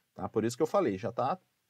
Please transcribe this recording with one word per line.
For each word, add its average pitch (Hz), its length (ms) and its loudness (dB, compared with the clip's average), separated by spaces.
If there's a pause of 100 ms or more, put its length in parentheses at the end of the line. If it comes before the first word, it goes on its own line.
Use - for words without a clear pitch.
(160)
Tá? 95 140 -6
Por 107 160 0
isso 117 100 -2
que - 80 -2
eu 156 40 4
falei, 147 300 2
já 98 140 -6
tá, 135 260 -2 (320)